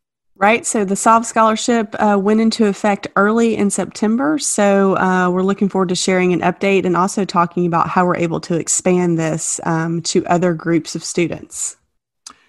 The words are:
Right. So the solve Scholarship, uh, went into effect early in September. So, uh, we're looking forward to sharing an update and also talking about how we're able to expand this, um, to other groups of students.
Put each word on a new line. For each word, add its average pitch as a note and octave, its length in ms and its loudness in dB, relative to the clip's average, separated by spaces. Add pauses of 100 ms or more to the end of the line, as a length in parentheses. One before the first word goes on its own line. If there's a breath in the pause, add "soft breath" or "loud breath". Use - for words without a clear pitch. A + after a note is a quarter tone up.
(360)
Right. G#3+ 300 0
So G#3+ 180 -2
the F#3+ 120 -2
solve A3+ 320 2
Scholarship, A3 720 0
uh, G#3 200 2
went G#3+ 220 2
into A3+ 240 2
effect G3+ 400 0 (100)
early A3+ 400 2
in G3+ 140 0
September. B3 680 -2
So, G3 580 2
uh, F#3 320 2
we're F#3 140 0
looking G3 260 0
forward F#3+ 200 0
to F3+ 60 -2
sharing F3+ 380 2
an F3 80 0
update F#3 460 0
and F3 100 0
also G3 260 0
talking F3 440 -2
about E3 200 0
how F3+ 160 0
we're F3+ 140 0
able E3 240 -2
to F3 180 -4
expand F3+ 600 0
this, D#3+ 440 -4
um, E3 380 -2
to - 240 -2
other F3 300 0
groups E3 400 -2
of E3 80 -10
students. - 760 -6 (720 soft breath)